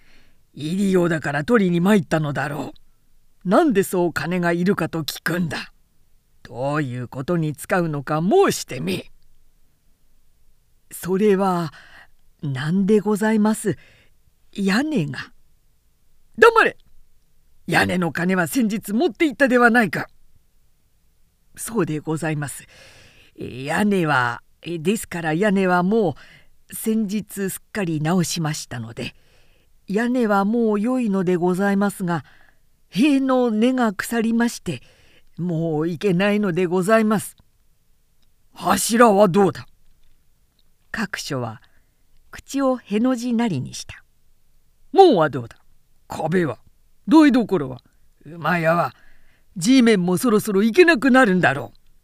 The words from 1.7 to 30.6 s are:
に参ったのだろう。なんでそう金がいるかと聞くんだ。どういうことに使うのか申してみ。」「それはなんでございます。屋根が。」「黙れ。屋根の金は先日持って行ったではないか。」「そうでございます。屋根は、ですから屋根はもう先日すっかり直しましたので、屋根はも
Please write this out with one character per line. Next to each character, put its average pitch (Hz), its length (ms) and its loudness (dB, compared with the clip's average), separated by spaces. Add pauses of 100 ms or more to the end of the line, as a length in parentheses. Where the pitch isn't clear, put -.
に 170 100 2
参 196 200 4
っ 143 40 -2
た 160 140 -2
の 151 140 -2
だ 139 160 -4
ろ 143 280 -10
う。 - 720 -18
な 262 160 6
ん 302 80 2
で 190 100 2
そ 175 240 0
う 160 60 -2
金 170 260 -4
が 175 140 0
い 175 120 -2
る 190 120 2
か 165 120 -2
と 160 140 -6
聞 - 180 -14
く 170 200 -4
ん 175 80 -4
だ。 - 240 -12 (720)
ど 131 300 -6
う 156 80 -2
い 123 160 -6
う 123 100 -10
こ - 160 -10
と 175 120 -2
に 156 200 -2
使 - 240 -2
う 170 80 -2
の 143 160 -6
か 156 160 -4
申 311 320 4
し - 120 -6
て - 140 -12
み。」 175 320 -8 (1800)
「そ 180 240 -4
れ 202 180 4
は 180 380 -2 (680)
な 139 300 -4
ん 190 160 0
で 214 140 4
ご 208 160 -2
ざ 214 160 0
い 220 80 2
ま 214 160 0
す。 170 200 -4 (760)
屋 196 320 -2
根 277 220 -2
が。」 - 260 -12 (1080)
「黙 453 260 8
れ。 226 120 -2 (920)
屋 175 180 2
根 185 140 -2
の 170 140 -2
金 180 240 -2
は 175 100 0
先 226 220 0
日 202 240 -6
持 277 140 0
っ 320 40 -2
て 330 160 -2
行 269 80 -2
っ - 20 -20
た 277 120 4
で 247 100 4
は 240 120 2
な 233 120 2
い 180 80 -2
か。」 - 180 -8 (1500)
「そ 226 240 -6
う 165 60 0
で 151 120 -4
ご 156 180 -6
ざ 156 140 -4
い 151 60 -4
ま 147 120 -6
す。 - 180 -16 (680)
屋 143 480 -6
根 190 220 0
は、 123 340 0 (200)
で 170 360 -4
す - 120 -10
か 175 140 -10
ら 160 120 -2
屋 202 160 0
根 190 160 0
は 180 160 2
も 202 320 0 (560)
う - 40 -16
先 220 340 -4
日 196 420 -6
す - 80 -10
っ - 140 -20
か 214 100 -6
り 165 180 -4
直 170 220 0
し - 180 -4
ま 151 140 -4
し - 140 -12
た 123 100 -12
の 113 160 -12
で、 - 220 -12 (720)
屋 220 200 -2
根 247 200 0
は 196 160 2
も 220 300 0